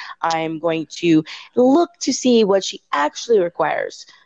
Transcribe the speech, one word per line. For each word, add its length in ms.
I'm 380
going 260
to 280
look 320
to 120
see 320
what 200
she 180
actually 460
requires. 680